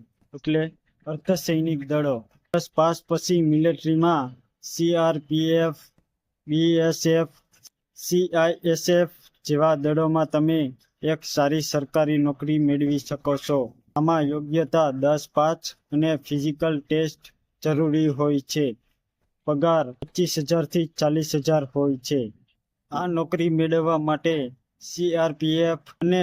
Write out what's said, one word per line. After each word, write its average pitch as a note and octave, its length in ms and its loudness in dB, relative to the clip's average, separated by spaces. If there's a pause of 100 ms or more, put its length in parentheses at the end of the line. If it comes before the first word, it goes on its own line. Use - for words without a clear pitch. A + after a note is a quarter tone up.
(340)
એટલે D#3 280 -2 (440)
અર્ધસૈનિક D#3+ 840 -2
દળો. D3 280 0 (380)
દસ E3+ 200 -2
પાસ D#3+ 280 2
પછી E3+ 400 0
મિલિટરીમાં D#3+ 880 0 (300)
સી E3+ 320 -2
આર E3 240 2
પી D#3 360 -2
એફ, E3 260 0 (680)
બી D#3+ 300 2
એસ E3 300 2
એફ, E3 280 0 (640)
સી F3+ 300 0
આઈ E3 360 0
એસ E3 240 0
એફ F3 260 2 (300)
જેવા D3+ 300 2
દળોમાં D#3 560 0
તમે D#3 300 2 (420)
એક D#3 220 -2
સારી D3 360 0
સરકારી D3+ 580 0
નોકરી D3 400 0
મેળવી C#3+ 400 2
શકો C#3+ 380 -4
છો. C#3+ 220 -2 (380)
આમાં D#3+ 260 2
યોગ્યતા D3+ 680 0
દસ C#3+ 340 0 (100)
પાસ D#3+ 260 2 (300)
અને D#3 260 2
ફિઝિકલ D3 600 -2
ટેસ્ટ D#3 440 -2 (400)
જરૂરી D#3 460 0
હોય D3 320 0
છે. D3 260 -2 (800)
પગાર D#3 460 2
પચીસ E3 460 -4
હજાર D#3+ 260 0
થી E3 220 -2
ચાલીસ D#3 500 -2
હજાર D3+ 280 0
હોય C#3+ 340 -2
છે. C#3 220 -2 (720)
આ D#3+ 140 -4
નોકરી E3+ 420 -2
મેળવવા D#3+ 500 2
માટે D#3 380 0 (440)
સી E3+ 340 -4
આર E3 180 2
પી D#3 260 -2
એફ E3 280 0 (140)
અને F3+ 220 2